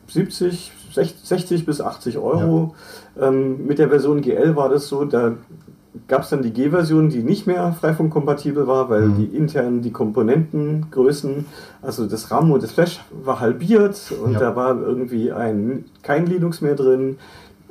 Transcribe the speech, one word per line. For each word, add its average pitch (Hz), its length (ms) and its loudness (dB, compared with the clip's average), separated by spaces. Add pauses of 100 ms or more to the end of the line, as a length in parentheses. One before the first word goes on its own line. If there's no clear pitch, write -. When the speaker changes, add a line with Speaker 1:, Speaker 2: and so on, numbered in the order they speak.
Speaker 1:
siebzig, 180 640 -4 (220)
sech-, 156 320 -2
sechzig 175 420 -2
bis 147 140 -4
achtzig - 380 -6
Euro. 160 580 0 (400)
Speaker 2:
Ja. 135 140 0
Speaker 1:
Ähm, 135 360 0
mit 147 140 0
der 143 80 6
Version 143 320 4
G 120 120 0
L 156 220 4
war 139 140 2
das 143 180 0
so, 139 180 -2
da 117 280 0 (760)
gab's 135 220 0
dann 139 120 0
die 113 100 -2
G-Version, 156 580 2
die 120 120 -2
nicht 175 240 0
mehr 175 320 0
freifunkkompatibel 151 880 0
war, 131 220 2
weil 107 200 4
Speaker 2:
Mhm. 101 80 2
Speaker 1:
die 107 80 2 (120)
internen, 123 460 0
die 120 80 -4
Komponentengrößen, 143 1500 0 (380)
also 113 240 -6
das 107 240 -8
ram 151 200 4
und 127 120 4
das 113 100 -8
Flash 170 320 0 (200)
war 131 160 -2
halbiert 196 720 2 (140)
und 117 80 2
Speaker 2:
Ja. 107 80 0
Speaker 1:
da 117 160 0
war 123 240 0
irgendwie 120 520 -2
ein, 113 520 -2 (180)
kein 156 220 0
Linux 170 380 -2
mehr 147 140 0
drin. 135 420 2 (520)